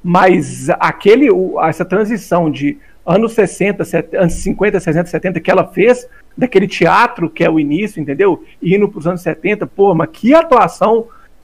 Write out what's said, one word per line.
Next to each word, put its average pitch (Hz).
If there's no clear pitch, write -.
Mas 175
aquele, 214
o, 180
essa 160
transição 185
de 143
anos 220
sessenta, 196
set-, -
anos 175
cinquenta, 202
sessenta, 175
setenta, 175
que -
ela 180
fez, 220
daquele 208
teatro 175
que -
é 160
o 160
início, 156
entendeu? 151
E 180
indo 208
pros 170
anos 175
setenta, 180
pô, 196
mas 175
que 240
atuação, 226